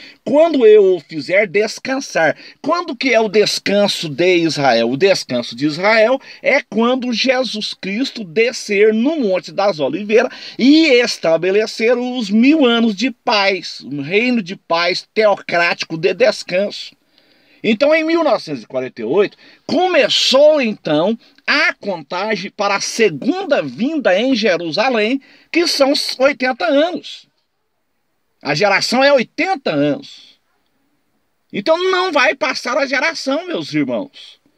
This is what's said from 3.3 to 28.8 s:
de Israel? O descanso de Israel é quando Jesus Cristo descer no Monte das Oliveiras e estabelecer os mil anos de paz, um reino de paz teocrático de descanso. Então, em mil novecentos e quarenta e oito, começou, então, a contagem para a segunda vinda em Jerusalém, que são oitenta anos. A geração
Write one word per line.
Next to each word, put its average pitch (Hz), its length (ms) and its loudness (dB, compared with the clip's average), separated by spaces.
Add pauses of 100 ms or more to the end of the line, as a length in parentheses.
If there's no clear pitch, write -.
de 175 300 2
Israel? 135 500 2
O 135 80 -2
descanso 131 580 0
de 135 100 -4
Israel 214 540 2 (240)
é 269 180 2
quando 240 520 -2
Jesus 233 600 -2
Cristo 214 520 -8
descer 214 680 0
no 277 280 0
Monte 185 320 -2
das 190 260 -2
Oliveiras 202 500 0 (280)
e 302 300 6
estabelecer 214 1080 0
os 247 320 -6
mil 262 360 4
anos 233 280 2
de 226 180 -2
paz, 196 760 -2
um 139 160 -8
reino 220 420 0
de 190 140 -10
paz 175 560 -2
teocrático 175 840 0
de 185 160 0
descanso. 196 800 -2 (680)
Então, 240 320 2
em 320 120 2
mil 330 180 0
novecentos 160 400 -2
e - 40 -20
quarenta 127 340 -8
e - 20 -6
oito, 160 340 0 (300)
começou, 302 920 2
então, 190 580 -2 (260)
a 330 280 0
contagem 190 760 -6
para 202 280 -4
a - 20 -4
segunda 233 800 -2
vinda 196 560 -2
em 262 160 0
Jerusalém, 214 880 -2 (320)
que 339 160 0
são 277 240 2 (280)
oitenta 262 460 0
anos. 320 600 -2 (1160)
A 147 140 -2
geração 196 480 0